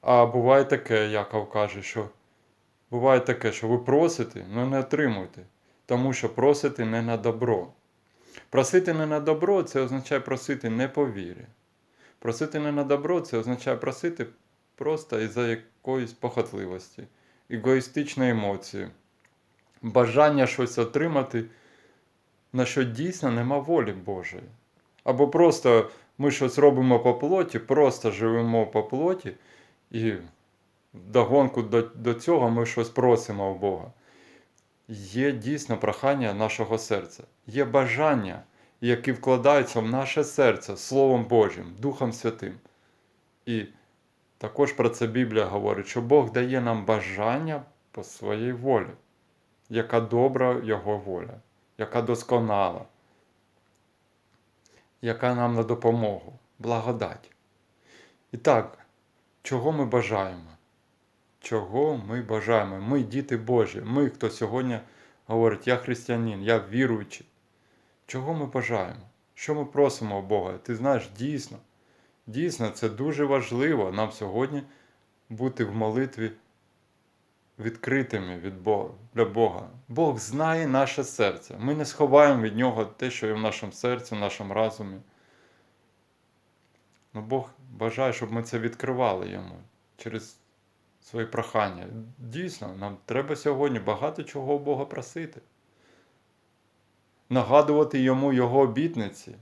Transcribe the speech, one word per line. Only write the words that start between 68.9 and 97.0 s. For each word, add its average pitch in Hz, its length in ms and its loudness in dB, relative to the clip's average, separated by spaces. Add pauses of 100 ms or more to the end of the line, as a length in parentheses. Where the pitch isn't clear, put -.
Що - 200 -6
ми 147 100 -4
просимо 127 540 0
у 98 40 -6
Бога? 95 360 -2
Ти 120 180 -8
знаєш, 123 420 0
дійсно, 135 400 -8 (680)
дійсно, 117 440 -4
це 110 180 -4
дуже 139 360 -2
важливо 127 680 0
нам 107 200 -2
сьогодні 131 500 -4 (680)
бути 127 360 -4
в 101 100 -8
молитві 113 580 -2 (1300)
відкритими 113 800 -4
від 92 240 -12
Бога, 104 280 0 (240)
для 113 100 4
Бога. 98 440 0 (200)
Бог 135 300 0
знає 160 480 -2
наше 131 380 0
серце. - 540 -2
Ми 127 160 -2
не 151 100 -2
сховаємо 143 580 6
від 107 140 -2
Нього 113 280 0
те, 127 260 -6
що - 160 -6
є 107 60 0
в 107 60 -2
нашому 107 340 -4
серці, 123 420 -4
в 104 40 -6
нашому 101 360 -6
разумі. 107 420 -2 (2250)
Ну, 107 80 -10
Бог 120 280 -6 (200)
бажає, 113 420 -2
щоб 113 200 -6
ми 117 100 -4
це 117 160 -6
відкривали 113 720 -2
Йому 92 260 -12 (420)
через 110 420 -12 (640)
свої 113 260 -8
прохання. 101 600 -4 (320)
Дійсно, 123 600 -12
нам 98 260 -10
треба 135 320 -4
сьогодні 139 420 0
багато 110 440 -4
чого 143 320 -4
у 143 40 -2
Бога 139 260 -2
просити. - 560 -12 (1900)